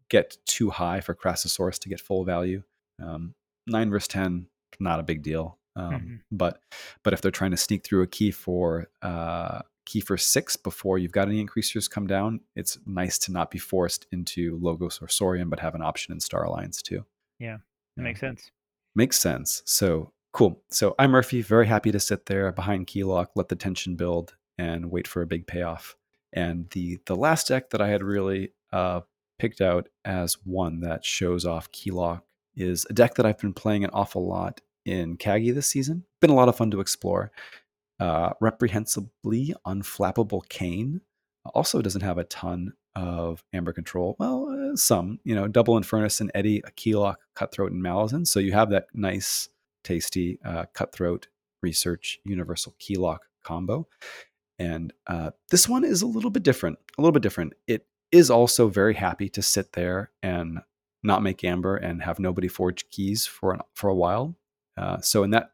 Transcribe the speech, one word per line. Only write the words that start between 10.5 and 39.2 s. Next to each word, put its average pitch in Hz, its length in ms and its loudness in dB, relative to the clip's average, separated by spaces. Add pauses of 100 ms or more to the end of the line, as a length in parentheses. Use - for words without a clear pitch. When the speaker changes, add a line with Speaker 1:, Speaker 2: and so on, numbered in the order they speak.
Speaker 1:
before 92 420 -2
you've 90 140 -2
got 98 160 2
any 107 140 0
increasers 104 460 -4
come 104 200 -4
down, 101 320 0 (160)
it's - 300 -6
nice 92 340 -2
to - 140 -4
not 85 180 -2
be 90 60 -8
forced 90 540 -2
into 85 500 -4
Logos 85 400 -2
or 80 60 -14
Saurian, 90 420 0
but 78 100 -4
have 82 160 -4
an 82 60 -8
option 78 320 -6
in 85 60 -8
Star 85 240 -4
Alliance - 380 -6
too. - 240 -8 (340)
Speaker 2:
Yeah, 113 180 -10 (400)
that 131 40 -8
Speaker 1:
Yeah. - 20 -6
Speaker 2:
makes 117 160 -6
sense. 131 320 -10 (440)
Speaker 1:
Makes 131 240 4
sense. - 460 -2
So, 82 480 2 (180)
cool. 95 380 4
So 101 300 2
I'm 135 120 8
Murphy, 127 300 4
very 110 240 6
happy 107 260 4
to 101 80 2
sit - 280 -2
there 98 240 0
behind 92 360 -2
Keylock, 95 480 0
let 92 140 0
the 90 60 -2
tension 90 400 -4
build, 85 400 -2 (240)
and 85 320 -4
wait 90 160 -4
for 87 160 -4
a 82 40 -6
big 85 200 -6
payoff. 85 500 -8 (340)
And 87 380 -4
the, 87 380 -6
the 92 80 -2
last 156 320 2
deck 131 240 -2
that 107 100 2
I 101 80 2
had 101 140 2
really, 98 500 -2 (180)
uh, 90 300 0 (380)
picked - 200 -2
out 87 300 2 (160)
as 90 300 -2 (100)
one 87 360 -2
that 82 220 -4
shows 87 420 0
off 82 260 -4
Keylock 87 500 -4 (340)
is 90 340 -2
a - 40 -8
deck 117 220 6
that 117 100 4
I've 107 140 2
been 101 140 -2
playing 104 300 0
an 98 80 0
awful 92 360 -2
lot 92 340 -4 (240)
in 87 320 -4
Kagi 110 340 2
this 139 160 -2
season. 147 380 -2 (160)
Been 160 80 10
a 147 60 8
lot 127 140 10
of 113 60 6
fun 110 160 2
to 98 80 0
explore. 95 520 -2 (680)
Uh, 85 420 2
Reprehensibly 110 1120 -2 (120)